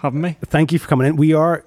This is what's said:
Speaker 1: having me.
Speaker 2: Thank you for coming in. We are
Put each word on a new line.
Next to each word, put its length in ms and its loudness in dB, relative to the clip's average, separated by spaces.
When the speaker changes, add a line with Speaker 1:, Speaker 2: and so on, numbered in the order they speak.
Speaker 1:
having 200 -4
me. 240 -6
Speaker 2:
Thank 260 0
you 60 2
for 100 -12
coming 200 2
in. 80 0
We 180 2
are 340 0